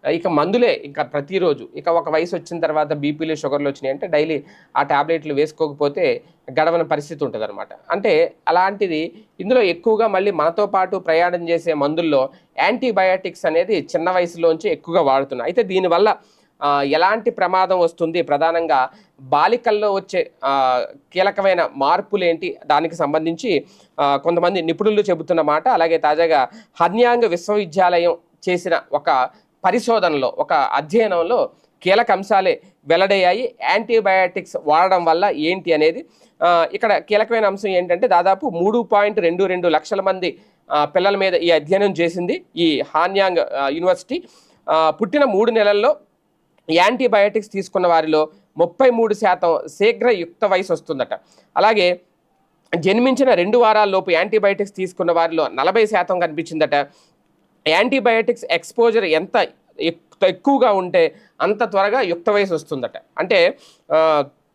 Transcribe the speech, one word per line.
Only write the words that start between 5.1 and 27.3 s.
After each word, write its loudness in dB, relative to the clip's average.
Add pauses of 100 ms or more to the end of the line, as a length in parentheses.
వేసుకోకపోతే -2 (280)
గడవని 0
పరిస్థితి -6
ఉంటదన్నమాట. -8 (220)
అంటే 0 (140)
అలాంటిది -2 (280)
ఇందులో 2
ఎక్కువగా 0
మళ్ళీ 0
మనతో 0
పాటు -2
ప్రయాణం 0
చేసే 0
మందుల్లో 0 (300)
యాంటీబయాటిక్స్ -2
అనేది 0
చిన్న -2
వయసులోంచి -2
ఎక్కువగా -2
వాడుతున్నారు. 0
అయితే 0
దీనివల్ల, 0 (460)
ఆ, 0
ఎలాంటి 0
ప్రమాదం 0
వస్తుంది, -2
ప్రధానంగా 0 (320)
బాలికల్లో 0
వచ్చే, -4 (140)
ఆ, 0 (280)
కీలకమైన 0
మార్పులేంటి, 0 (100)
దానికి 0
సంబంధించి, -2 (360)
ఆ, 2
కొంతమంది 0
నిపుణులు 0
చెబుతున్న -2
మాట, 0
అలాగే 2
తాజాగా 2 (320)
హన్యాంగ్ 2
విశ్వవిద్యాలయం 0 (320)